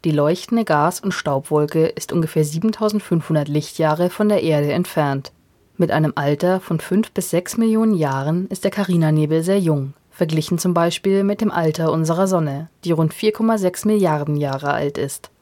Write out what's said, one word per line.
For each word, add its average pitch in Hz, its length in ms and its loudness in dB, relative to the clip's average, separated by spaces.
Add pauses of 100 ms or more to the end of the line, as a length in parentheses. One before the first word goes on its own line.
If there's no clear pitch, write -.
Die 165 80 2
leuchtende 165 520 0
Gas- 156 360 2
und 196 120 -2
Staubwolke 151 720 0
ist - 260 -8
ungefähr 160 320 2
siebentausendfünfhundert 170 1040 0
Lichtjahre 156 600 0
von 214 180 0
der 208 140 2
Erde 147 300 2
entfernt. 143 600 -2 (460)
Mit 170 120 2
einem 156 240 2
Alter 151 460 0
von 165 180 -4
fünf 202 320 -2
bis - 200 -6
sechs 180 260 -2
Millionen 220 380 2
Jahren 151 540 0
ist - 140 -8
der 202 80 0
Carina-Nebel 160 720 2
sehr 190 160 2
jung, 147 360 0 (160)
verglichen 160 480 -2
zum 180 160 0
Beispiel 175 500 2
mit 202 160 -2
dem 208 100 0
Alter 160 400 0
unserer 165 380 2
Sonne, 160 400 -2 (160)
die 170 80 0
rund 160 220 2
vier 214 180 0
Komma 226 260 0
sechs 185 260 -2
Milliarden 156 520 2
Jahre 139 360 -2
alt 143 240 -2
ist. - 340 -6 (120)